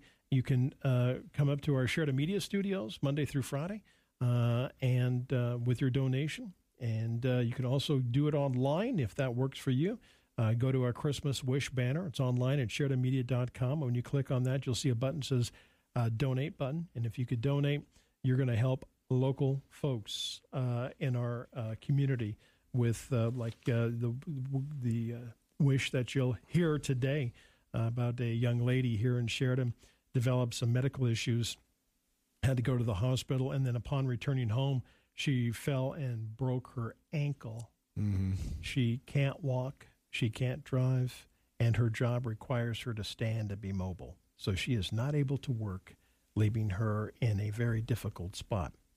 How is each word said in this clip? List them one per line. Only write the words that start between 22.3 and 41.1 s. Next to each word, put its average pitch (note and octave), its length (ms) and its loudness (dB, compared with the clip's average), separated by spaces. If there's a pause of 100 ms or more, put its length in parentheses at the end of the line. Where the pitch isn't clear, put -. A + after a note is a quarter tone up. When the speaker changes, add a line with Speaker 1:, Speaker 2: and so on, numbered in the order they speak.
Speaker 1:
with, A#2 400 0
uh, A#2 200 2
like, A#2 220 -6 (100)
uh, A#2 220 4
the, A#2 260 -2 (680)
the, A#2 320 0
uh, A#2 40 -10 (400)
wish C#3 340 4
that B2+ 220 -2
you'll B2+ 220 2 (100)
hear D#3+ 320 2
today, C3+ 540 0 (420)
uh, A#2 120 0
about A#2+ 340 0
a A#2+ 140 0
young A#2+ 240 2
lady B2 400 2
here B2 200 2
in A#2 100 0
Sheridan B2+ 440 0 (400)
developed B2+ 400 2
some A#2 180 0
medical B2+ 360 2
issues, A#2 500 0 (840)
had C3 160 4
to A#2+ 40 2
go B2+ 140 2
to A#2+ 80 2
the A2+ 100 0
hospital, B2+ 580 0
and C3+ 140 0
then A#2+ 80 0
upon C3+ 320 -2
returning B2+ 440 0
home, C3+ 320 2 (320)
she B2 360 2
fell C3 440 -2
and A2+ 420 -6
broke B2+ 380 -2
her A2+ 200 -6 (200)
ankle. B2+ 560 -4 (280)
Speaker 2:
Mm-hmm. G2 340 0 (280)
Speaker 1:
She A#2+ 460 0
can't C#3 360 0
walk, B2+ 440 -4 (240)
she A#2 200 0
can't C3 340 -4
drive, B2+ 600 0 (340)